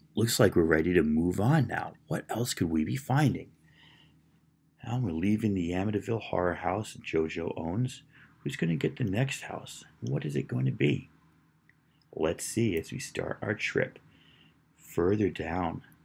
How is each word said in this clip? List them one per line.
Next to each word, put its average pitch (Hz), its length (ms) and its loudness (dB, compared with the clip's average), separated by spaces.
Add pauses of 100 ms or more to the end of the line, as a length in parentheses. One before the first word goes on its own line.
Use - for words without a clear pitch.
(160)
looks 117 240 2
like 98 160 6
we're 85 80 6
ready 80 300 4
to 82 100 6
move 82 360 2
on 131 280 4
now. 82 240 -6 (160)
What 85 200 -4
else 120 240 -4
could 90 160 0
we 80 160 2
be 127 120 -2
finding? 131 540 2 (1300)
Now 117 140 -4
we're 110 140 0
leaving 104 420 2
the 87 160 0
Amityville 98 500 -2
Horror 90 340 0
House 90 460 -4
JoJo 82 560 -2
owns. 98 460 -4 (380)
Who's - 160 -6
gonna 165 180 0
get - 220 -2
the 127 80 -2
next 113 380 -2
house? - 420 -12 (160)
What 139 240 -4
is 143 100 -6
it 139 140 -2
going 127 180 -2
to 131 60 0
be? 110 360 0 (1040)
Let's 80 320 -2
see 110 320 0
as 80 140 -4
we - 80 -8
start - 420 -6
our 107 140 -2
trip. - 460 -2 (760)
Further 95 540 2
down, 82 520 -4 (220)